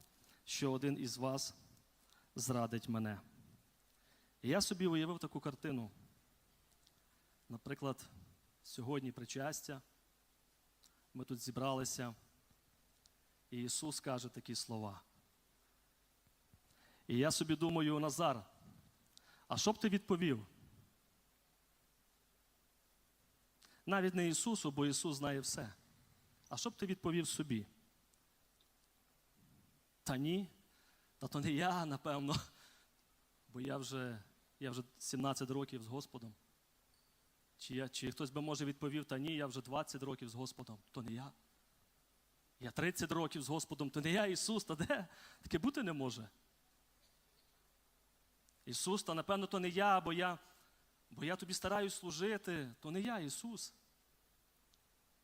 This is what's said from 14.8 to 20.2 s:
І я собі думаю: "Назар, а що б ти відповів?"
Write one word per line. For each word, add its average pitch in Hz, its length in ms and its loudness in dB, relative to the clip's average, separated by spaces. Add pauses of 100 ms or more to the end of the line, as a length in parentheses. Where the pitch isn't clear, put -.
І 120 100 2
я 139 140 6
собі 156 260 2
думаю: 156 440 4
"Назар, 143 440 2 (1040)
а - 80 0
що 202 160 4
б 220 60 0
ти 220 100 2
відповів?" 175 580 2 (3500)